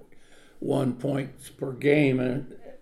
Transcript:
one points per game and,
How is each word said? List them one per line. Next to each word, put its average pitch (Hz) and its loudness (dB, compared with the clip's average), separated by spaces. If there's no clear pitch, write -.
one 135 0
points - -6
per 139 -8
game 139 4
and, 127 -4